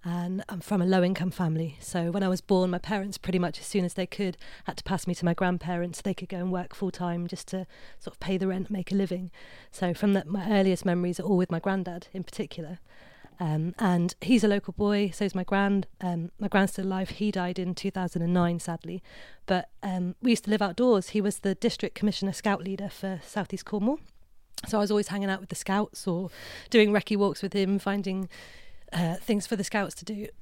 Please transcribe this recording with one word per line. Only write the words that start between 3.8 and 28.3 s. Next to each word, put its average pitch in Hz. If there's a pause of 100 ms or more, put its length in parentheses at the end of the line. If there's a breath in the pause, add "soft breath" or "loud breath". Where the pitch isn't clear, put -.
as 175
they 180
could 185 (300 loud breath)
had 170
to -
pass -
me 180
to -
my 170
grandparents 175
so -
they 196
could 180
go 185
and 180
work 175
full-time 175
just -
to 190 (340 loud breath)
sort -
of -
pay 190
the 185
rent, 185
make 190
a 196
living. 185 (400 loud breath)
So 175
from 202
that, 190
my 190
earliest 190
memories 175
are -
all 196
with 180
my 170
granddad 180
in 190
particular. 170 (600 loud breath)
Um, 160
and 180
he's 214
a 220
local 202
boy, 208
so 208
is 190
my 180
grand. 196 (140)
Um, 175
my 202
grand's 196
still 190
alive. 190
He 208
died 180
in 180
two 196
thousand 180
and 170
nine, 175
sadly. 170 (440 loud breath)
But, 185 (120)
um, 185
we 233
used 220
to 208
live 214
outdoors. 202
He 214
was 202
the 196
district -
commissioner 196
scout 196
leader 196
for 190
South -
East 190
Cornwall. 214 (680)
So 220
I 208
was 208
always 208
hanging 196
out 190
with 190
the 175
scouts -
or 180 (400 loud breath)
doing 214
recce 208
walks 202
with 196
him, 196
finding, 190 (640 loud breath)